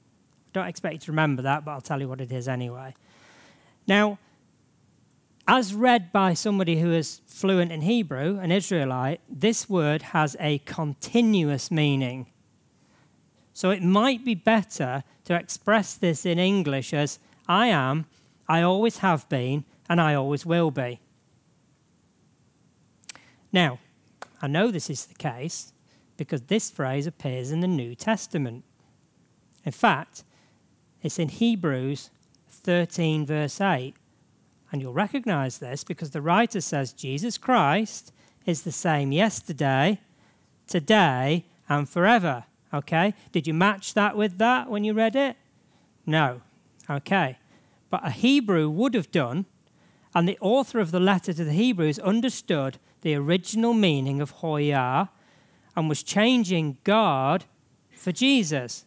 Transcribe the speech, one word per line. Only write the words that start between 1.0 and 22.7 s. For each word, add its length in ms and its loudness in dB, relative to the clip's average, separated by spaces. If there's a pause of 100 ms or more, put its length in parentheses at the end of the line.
to 120 -10
remember 300 2
that, 220 -2
but 80 -10
I'll 80 -12
tell 200 -6
you 80 -6
what 120 -10
it 120 -10
is 160 -8
anyway. 460 -8 (920)
Now, 320 4 (1300)
as 280 2
read 360 2
by 240 2
somebody 460 0
who 120 2
is 340 -2
fluent 440 0
in 120 -8
Hebrew, 580 0
an 100 -2
Israelite, 800 0
this 400 -2
word 340 2
has 380 0
a 200 0
continuous 1080 0
meaning. 560 0 (1300)
So 160 0
it 120 0
might 420 2
be 100 0
better 720 0 (200)
to 100 -2
express 600 0
this 320 -2
in 120 0
English 540 0
as, 280 -2 (260)
"I 200 4
am, 400 0 (420)
I 140 4
always 360 2
have 300 0
been, 360 -2 (240)
and 120 4
I 140 4
always 300 -2
will 280 0
be." 280 -6 (2500)